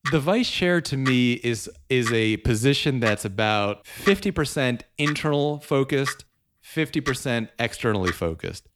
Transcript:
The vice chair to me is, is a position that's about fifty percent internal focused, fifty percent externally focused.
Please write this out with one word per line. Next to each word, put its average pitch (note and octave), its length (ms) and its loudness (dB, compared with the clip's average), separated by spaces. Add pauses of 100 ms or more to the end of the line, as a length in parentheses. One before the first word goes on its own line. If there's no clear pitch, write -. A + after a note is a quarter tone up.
(100)
The D#3 100 2
vice G#3 300 0
chair F3 300 2
to C#3+ 160 -4
me B2+ 380 2
is, A#2 360 -4 (200)
is B2 200 2
a A2 280 2
position B2+ 600 2
that's G#2+ 260 0
about G#2 600 -2
fifty - 440 0
percent C3+ 540 -2 (120)
internal D3 640 0
focused, C3+ 640 0 (380)
fifty D#3 400 -4
percent B2 560 -2
externally G#2 540 0
focused. E2+ 640 -6